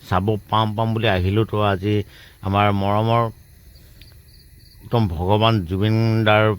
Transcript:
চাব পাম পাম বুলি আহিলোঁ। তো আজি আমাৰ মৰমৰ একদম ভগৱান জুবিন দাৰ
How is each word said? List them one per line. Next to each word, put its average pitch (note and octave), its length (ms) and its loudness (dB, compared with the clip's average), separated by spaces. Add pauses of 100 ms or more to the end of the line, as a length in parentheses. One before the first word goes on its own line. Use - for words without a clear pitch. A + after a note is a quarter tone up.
চাব F#2+ 200 -2 (240)
পাম A2 240 2
পাম A2+ 200 -2
বুলি A2 140 -2
আহিলোঁ। G2 420 0
তো G#2+ 120 -6
আজি G2+ 320 -2 (480)
আমাৰ G2+ 240 2 (160)
মৰমৰ A2 400 0 (1600)
একদম A#2 260 0
ভগৱান G2+ 460 2 (120)
জুবিন G2+ 300 0 (280)
দাৰ G#2+ 200 4 (140)